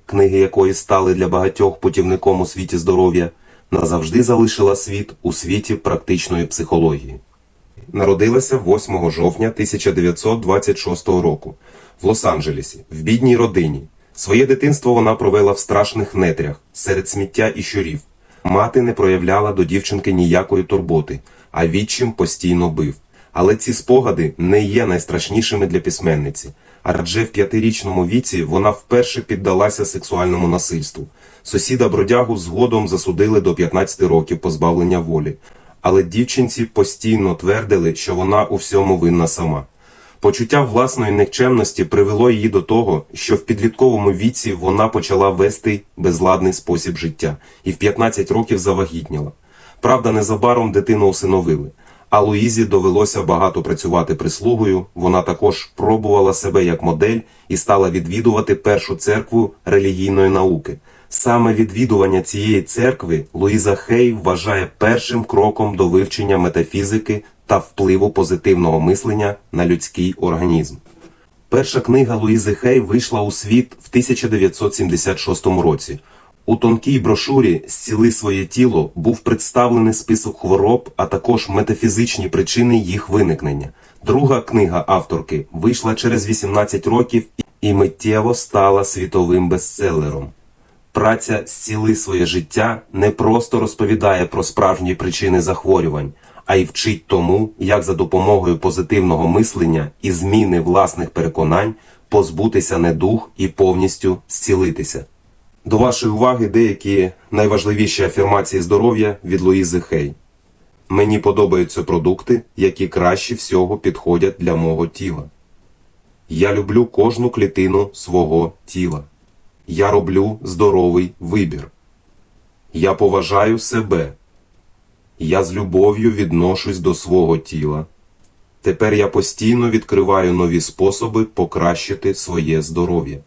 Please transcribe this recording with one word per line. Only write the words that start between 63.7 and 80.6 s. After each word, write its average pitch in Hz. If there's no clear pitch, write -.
Хей 117
вважає 95
першим 117
кроком 104
до 92
вивчення 95
метафізики 98
та 101
впливу 95
позитивного 87
мислення 101
на 87
людський 90
організм. 82
Перша 131
книга 120
Луїзи 107
Хей 127
вийшла 113
у 202
світ 117
в -
тисяча 123
дев'ятсот 101
сімдесят 90
шостому 90
році. 73
У 113
тонкій 117
брошурі 104
«Зціли 113
своє 98
тіло» 104
був 110
представлений 117
список -
хвороб, 98